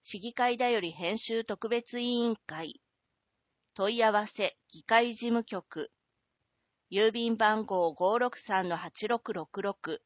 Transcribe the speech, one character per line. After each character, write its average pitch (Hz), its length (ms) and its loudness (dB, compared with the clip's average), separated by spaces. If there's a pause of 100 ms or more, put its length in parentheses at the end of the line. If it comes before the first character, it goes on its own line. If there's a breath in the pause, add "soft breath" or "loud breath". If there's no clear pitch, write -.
市 - 180 -8
議 233 120 -10
会 247 240 0
だ 247 140 2
よ 226 100 2
り 170 120 -6
編 175 260 -4
集 226 240 -2
特 220 260 -6
別 240 300 -2
委 240 60 -2
員 240 320 2 (100)
会。 156 340 -10 (960)
問 208 220 0
い 226 80 4
合 220 80 6
わ 208 160 2
せ、 - 280 -4 (120)
議 - 160 -20
会 233 280 4
事 226 140 -6
務 233 160 2
局。 - 480 -8 (1000)
郵 208 180 6
便 233 260 0
番 214 280 2
号 180 280 2
五 190 280 2
六 254 160 0
三 190 320 -2
の 170 80 -2
八 170 320 -8
六 233 240 -2
六 185 300 -8
六。 196 440 -6